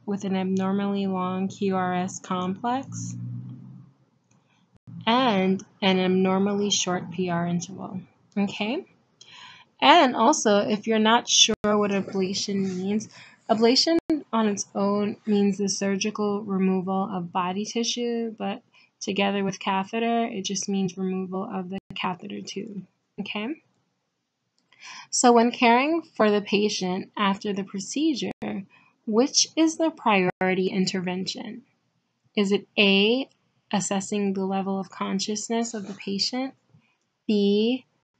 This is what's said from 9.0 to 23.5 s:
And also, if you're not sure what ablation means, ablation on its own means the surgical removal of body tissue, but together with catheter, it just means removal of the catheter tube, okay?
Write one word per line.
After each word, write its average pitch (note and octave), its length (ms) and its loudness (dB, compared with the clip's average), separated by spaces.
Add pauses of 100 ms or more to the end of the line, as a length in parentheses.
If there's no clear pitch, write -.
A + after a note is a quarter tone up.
And C#4 360 6
also, A3 420 4
if G#3 280 0
you're A3 120 2
not A3 300 4
sure - 260 6 (100)
what G#3 280 2
ablation F#3+ 840 -2
means, G3+ 320 -2 (400)
ablation A#3 480 4 (360)
on A3 160 2
its G3+ 260 -4
own G3+ 500 0
means G3+ 320 2
the G3+ 120 -2
surgical G3+ 760 -2
removal F#3+ 680 0
of F3 220 -6
body F#3 320 -2
tissue, A#3 720 -4
but G3+ 220 -6 (400)
together G3 440 0
with G3 160 -4
catheter, A3+ 640 -2
it F#3+ 160 -8
just G3 260 -6
means G3 300 -2
removal F#3+ 520 -4
of F#3 200 -8
the F#3+ 80 -8 (160)
catheter G3 480 -8
tube, G3 400 -10 (380)
okay? G#3+ 420 -8 (1500)